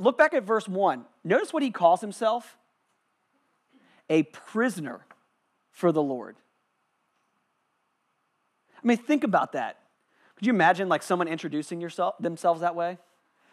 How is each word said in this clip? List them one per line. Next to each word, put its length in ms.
look 180
back 160
at 100
verse 240
one. 380
Notice 280
what 120
he 80
calls 300
himself. 560
A 140
prisoner 800
for 200
the 100
Lord. 360
I 60
mean, 100
think 260
about 280
that. 260
Could 100
you 60
imagine, 340
like, 160
someone 240
introducing 540
yourself, 360
themselves 440
that 140
way? 220